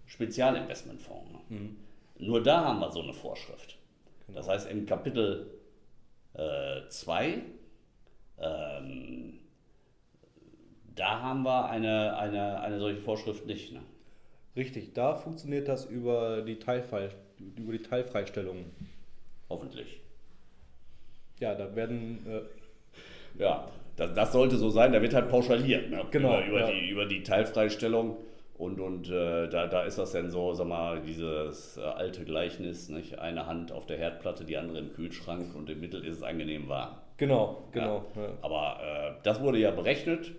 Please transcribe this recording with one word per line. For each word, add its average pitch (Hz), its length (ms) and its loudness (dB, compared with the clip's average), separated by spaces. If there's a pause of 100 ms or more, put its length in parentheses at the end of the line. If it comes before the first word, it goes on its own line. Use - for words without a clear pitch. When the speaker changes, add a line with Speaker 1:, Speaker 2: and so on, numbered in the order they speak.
Speaker 1:
Spezialinvestmentfonds. - 1300 -2
Ne? - 60 -14 (100)
Speaker 2:
Mhm. 104 280 -8 (420)
Speaker 1:
Nur 113 240 4
da 160 220 6
haben 117 160 2
wir 73 120 -2
so 82 100 -4
eine 69 100 -8
Vorschrift. - 640 -12 (480)
Speaker 2:
Genau. 98 120 -12
Speaker 1:
Das - 100 -4
heißt, 101 220 0
im 101 160 -2
Kapitel, 107 640 0 (840)
äh, 69 560 -4
zwei, 110 520 -2 (960)
ähm, 67 1040 -6 (1500)
da 107 280 0
haben 131 200 0
wir 127 260 4
eine, 110 480 2
eine, 101 440 0
eine 101 180 -2
solche 104 220 0
Vorschrift 107 460 -2
nicht. 104 260 -8
Ne? 65 80 -12 (720)
Speaker 2:
Richtig, 131 380 -6
da 139 240 2
funktioniert 143 500 -4
das 135 200 -2
über 117 560 0
die 110 180 -8
Teilfrei-, 117 500 -2 (460)
über 113 160 -6
die 113 100 -4
Teilfreistellung. 98 840 -2 (840)
Speaker 1:
Hoffentlich. - 500 -10 (1400)
Speaker 2:
Ja, 107 160 0
da 98 180 -6
werden, 113 540 -4
äh - 1120 -10
Speaker 1:
Ja, - 260 4 (280)
das, 85 180 0
das 110 180 6
sollte 127 240 10
so 110 140 6
sein, 117 220 10
da 107 100 8
wird 113 100 4
halt 123 160 6
pauschaliert, 123 600 6
ne? - 200 -2
Speaker 2:
Genau, 131 280 6
Speaker 1:
Über, 98 80 2
über 101 140 4
Speaker 2:
ja. 110 100 4
Speaker 1:
die, 92 180 0
über 101 180 0
die 95 160 0
Teilfreistellung. 107 920 4 (400)
Und, 95 240 -4
und, 92 280 -4
äh, 85 400 2
da, 87 180 2
da 90 160 4
ist 92 160 -2
das 92 140 0
dann 85 180 0
so, 87 240 2
sag 87 120 0
mal, 85 340 0
dieses, 78 760 -4
äh, - 40 -10
alte 87 440 -4
Gleichnis, 85 640 -4
nicht? - 300 -8
Eine 82 280 -4
Hand 82 260 -6
auf - 140 -8
der 78 120 -4
Herdplatte, 82 460 -4
die 78 120 -4
andere 80 220 -4
im 71 140 -8
Kühlschrank 85 600 -6
und 76 140 -8
im 78 120 -6
Mittel 87 240 -8
ist 82 140 -6
es - 40 -10
angenehm 76 460 -4
warm. 67 280 -4 (200)
Speaker 2:
Genau, 127 480 4 (100)
Speaker 1:
Ja. 120 60 0
Speaker 2:
genau, 107 240 0 (120)
ja. 104 160 -4 (100)
Speaker 1:
Aber, 76 400 -2
äh, 73 300 -4 (120)
das 110 160 4
wurde 131 180 4
ja 107 140 6
berechnet - 680 0